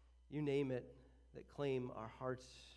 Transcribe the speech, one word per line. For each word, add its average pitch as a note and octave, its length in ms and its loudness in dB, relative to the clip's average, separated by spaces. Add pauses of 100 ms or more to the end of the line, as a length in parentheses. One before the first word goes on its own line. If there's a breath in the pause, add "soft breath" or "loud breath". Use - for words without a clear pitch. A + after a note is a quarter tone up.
(300 soft breath)
you D3 100 0
name C#3+ 300 6
it, B2 240 -2 (400 loud breath)
that - 120 -10
claim C3 480 0
our A2 240 -6
hearts, B2+ 280 -2 (300)